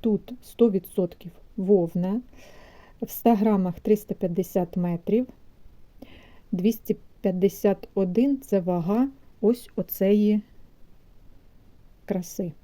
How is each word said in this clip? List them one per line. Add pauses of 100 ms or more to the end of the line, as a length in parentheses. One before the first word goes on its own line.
Тут (100)
сто
відсотків (240)
вовна. (800)
В
ста
грамах
триста
п'ятдесят
метрів. (1300)
Двісті (240)
п'ятдесят
один —
це
вага (320)
ось
оцеї (1600)
краси. (120)